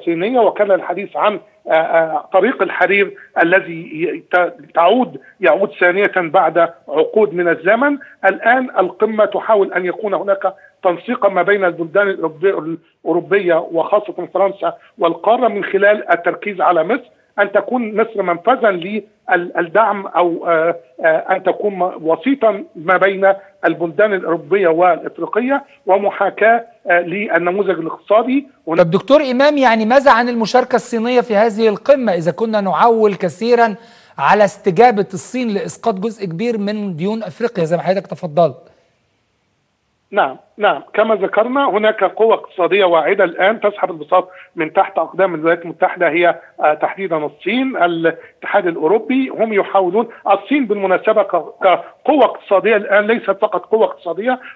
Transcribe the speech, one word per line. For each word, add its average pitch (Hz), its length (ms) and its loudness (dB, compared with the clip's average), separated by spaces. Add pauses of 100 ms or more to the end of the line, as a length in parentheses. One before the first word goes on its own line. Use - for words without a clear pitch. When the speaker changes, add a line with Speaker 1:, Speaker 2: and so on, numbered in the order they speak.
Speaker 1:
صينية، 190 340 -2
وكان 202 320 2
الحديث 180 440 -4
عن، 185 240 0 (280)
آه، - 60 -2
آه، 160 600 0
طريق 202 280 2
الحرير 185 520 0 (300)
الذي 165 380 0
ي-، 165 500 -6
ت-، 175 220 0 (220)
تعود، 180 420 2 (240)
يعود 156 280 2 (100)
ثانية 190 380 2
بعد 165 400 0 (300)
عقود 160 460 0
من 175 140 -2
الزمن. 233 500 0 (280)
الآن 233 440 0 (100)
القمة 214 460 0
تحاول 202 480 0
أن 180 120 -2
يكون 196 280 -4
هناك 190 400 -2 (300)
تنسيقا 190 460 -2
ما 180 120 0
بين 196 240 2
البلدان 170 440 0
الأوروبي-، 165 680 -4 (260)
الأوروبية 170 520 0
وخاصة 170 800 -2
فرنسا 185 400 -2 (240)
والقارة 208 500 2
من 202 160 -2
خلال 202 480 2
التركيز 175 500 -2
على 160 220 2
مصر، 220 280 -4 (280)
أن 196 120 0
تكون 214 500 -2
مصر 220 200 -4
منفذاً 196 500 0
للدعم 190 1400 -4
أو، 175 400 -2
آه، 165 280 0 (260)
آه، - 40 -4
أن 165 380 0
تكون 196 300 -2
م-، 180 340 -4
وسيطاً 214 560 0 (120)
ما 180 220 0
بين 196 360 2 (320)
البلدان 170 480 0
الأوروبية 165 540 -2
والإفريقية، 180 960 0 (220)
ومحاكاة، 202 800 0 (220)
آه، 175 140 2
للنموذج 180 680 -2
الاقتصادي. 214 800 -2 (200)
Speaker 2:
طب 165 240 2
دكتور 269 300 4 (100)
إمام، 285 260 2
يعني 226 280 2
ماذا 262 260 6
عن 240 180 4
المشاركة 240 460 0
الصينية 233 460 0
في 240 140 -4
هذه 220 340 2
القمة 233 440 2
إذا 170 180 -2
كنا 220 300 -2
نعول 208 540 4
كثيرًا 220 600 0 (420)
على 180 260 4
استجابة 202 720 2
الصين 247 360 -6
لإسقاط 196 460 -4
جزء 202 300 -6
كبير 214 320 -4
من 202 380 -6
ديون 208 280 -4
أفريقيا 202 400 -4
زي 165 140 0
ما 147 60 -4
حضرتك 190 240 -2
تفضلت؟ 160 500 -2 (1500)
Speaker 1:
نعم، 160 260 0 (200)
نعم، 175 260 0 (100)
كما 220 220 2
ذكرنا 240 540 0
هناك 214 340 0
قوة 214 320 2
اقتصادية 185 500 0
واعدة 175 380 2
الآن 185 380 0
تسحب 202 300 -2
البساط 175 380 -2 (260)
من 156 180 -4
تحت - 240 0
أقدام 170 380 -2
الولايات 165 260 0
المتحدة، 175 480 -2
هي، 170 300 2 (200)
آه، 151 140 2
تحديدًا 160 440 -4
الصين. 185 640 -4
الاتحاد 165 840 -2
الأوروبي 220 600 -2
هم 220 240 -4
يحاولون، 196 540 0 (240)
الصين 277 360 0
بالمناسبة 202 560 0
ك-، 156 300 -4 (100)
كقوة 226 640 2
اقتصادية 202 500 0
الآن 208 320 0
ليست 226 240 -2
فقط 208 340 -2
قوة 220 200 2
اقتصادية، 208 540 -6 (160)